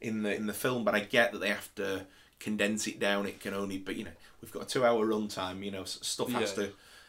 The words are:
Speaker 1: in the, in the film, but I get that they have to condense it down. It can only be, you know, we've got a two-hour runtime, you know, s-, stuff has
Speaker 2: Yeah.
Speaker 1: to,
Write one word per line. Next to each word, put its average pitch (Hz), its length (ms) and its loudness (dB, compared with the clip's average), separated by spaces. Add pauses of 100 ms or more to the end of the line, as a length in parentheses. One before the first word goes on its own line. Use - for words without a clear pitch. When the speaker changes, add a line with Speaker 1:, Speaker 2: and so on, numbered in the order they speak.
Speaker 1:
in 110 220 -2
the, 104 120 2
in 107 120 -2
the 101 80 0
film, 127 300 0
but 104 100 4
I 104 60 4
get 117 320 4
that 98 60 -6
they 92 100 0
have - 280 -2
to 95 300 -2 (320)
condense 107 480 0
it 104 140 -6
down. 101 260 2
It - 140 -8
can 98 140 -4
only 98 240 -4
be, 98 180 -6
you 107 80 -6
know, 87 80 -12 (280)
we've - 120 -16
got - 100 -8
a - 40 -10
two-hour 117 380 4
runtime, 101 600 0
you 101 80 -4
know, 95 100 -6
s-, - 200 -8
stuff - 280 -2
has 110 260 0
Speaker 2:
Yeah. 101 100 0
Speaker 1:
to, 101 60 -8 (360)